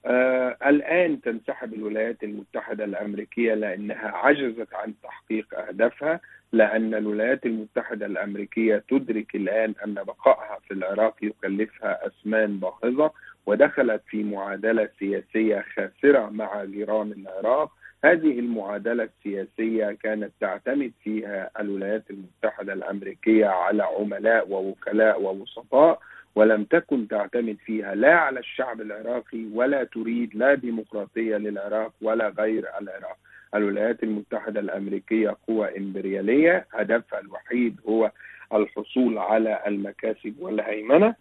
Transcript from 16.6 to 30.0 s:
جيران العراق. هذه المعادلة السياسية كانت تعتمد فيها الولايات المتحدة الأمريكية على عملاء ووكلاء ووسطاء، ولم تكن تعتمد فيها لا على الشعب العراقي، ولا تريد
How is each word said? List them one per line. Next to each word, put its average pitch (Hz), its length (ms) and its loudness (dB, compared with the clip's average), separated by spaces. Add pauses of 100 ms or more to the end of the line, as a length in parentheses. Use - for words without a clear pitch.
جيران 104 480 -4
العراق. 98 600 -2 (320)
هذه 156 340 6
المعادلة 110 680 -2 (100)
السياسية 104 840 -4
كانت 107 380 -4
تعتمد 117 520 -2 (100)
فيها 107 480 -6 (100)
الولايات 101 500 -4
المتحدة 98 640 -6
الأمريكية 98 720 2
على 98 360 2
عملاء 104 680 2
ووكلاء 98 720 2
ووسطاء، 117 760 2 (340)
ولم 107 300 6
تكن 143 440 0
تعتمد 107 560 -2
فيها 101 300 -4
لا 131 200 6
على 139 260 2
الشعب 120 400 -6
العراقي، 113 720 -8
ولا 127 320 2
تريد 113 500 -4